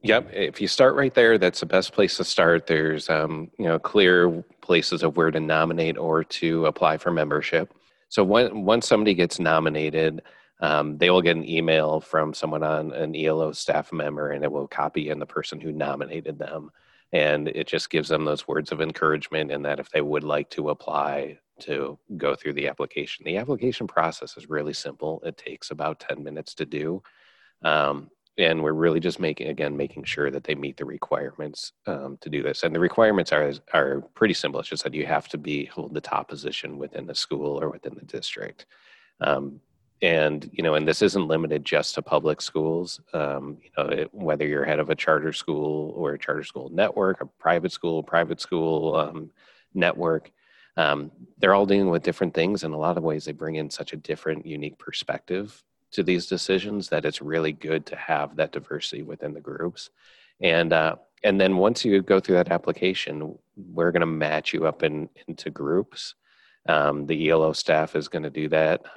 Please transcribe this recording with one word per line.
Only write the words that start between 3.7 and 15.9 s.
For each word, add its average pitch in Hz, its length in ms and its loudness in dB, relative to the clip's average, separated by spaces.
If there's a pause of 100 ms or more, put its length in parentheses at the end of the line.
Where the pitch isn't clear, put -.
clear 90 640 6 (180)
places 85 420 2
of 78 120 2
where 80 160 4
to 78 80 0
nominate 80 580 0
or 80 260 0
to 82 420 0
apply 78 320 2
for 87 140 -2
membership. 76 640 0 (360)
So 107 140 4
when, 104 400 4
once 113 240 4
somebody 107 260 6
gets 85 240 2
nominated, 80 880 2 (360)
um, 76 380 0
they 87 140 6
will 92 100 8
get 85 140 4
an 80 120 -4
email 80 520 2
from 78 340 0
someone 78 300 -4
on 78 300 -2
an 78 200 -4
E 76 140 0
L 78 140 2
O 78 100 0
staff - 420 -2
member, 73 380 -4
and 71 120 -4
it 71 80 0
will 71 160 -4
copy 73 420 -4
in 76 100 -4
the 73 60 -8
person 78 360 -8
who 80 100 -8
nominated 73 680 -6